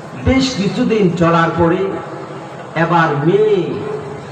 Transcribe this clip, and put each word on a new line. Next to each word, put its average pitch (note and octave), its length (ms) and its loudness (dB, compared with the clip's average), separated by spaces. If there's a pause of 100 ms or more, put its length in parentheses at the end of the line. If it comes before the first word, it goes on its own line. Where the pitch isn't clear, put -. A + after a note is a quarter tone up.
(260)
বেশ C4 300 2
কিছুদিন G3+ 600 2
চলার E3 400 4
পরে E3+ 200 4 (960)
এবার D#3+ 500 2
মেয়ে G3 480 2 (580)